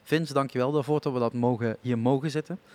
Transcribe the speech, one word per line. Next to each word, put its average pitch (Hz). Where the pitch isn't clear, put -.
Vince, 151
dankjewel 139
daarvoor 147
dat 143
we 127
dat 117
mogen, 120
hier 120
mogen 135
zitten. 151